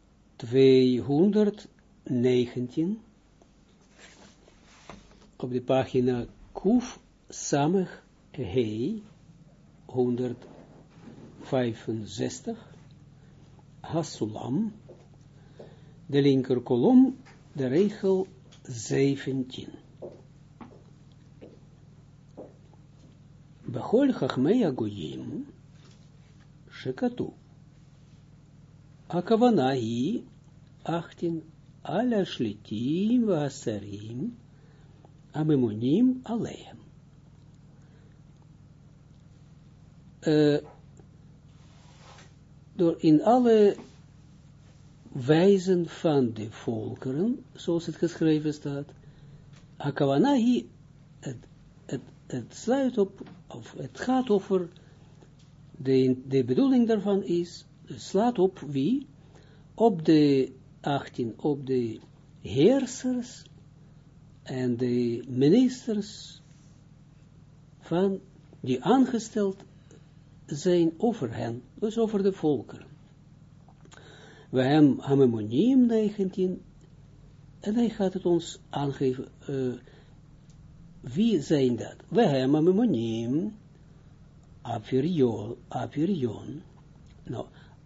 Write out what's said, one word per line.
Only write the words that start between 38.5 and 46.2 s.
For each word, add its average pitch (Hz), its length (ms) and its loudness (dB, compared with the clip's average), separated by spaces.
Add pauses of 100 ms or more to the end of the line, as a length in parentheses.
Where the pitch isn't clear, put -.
Eh, 151 380 2 (2250)
door 165 220 2
in 151 240 6
alle 226 540 6 (1400)
wijzen 175 760 2
van 139 440 0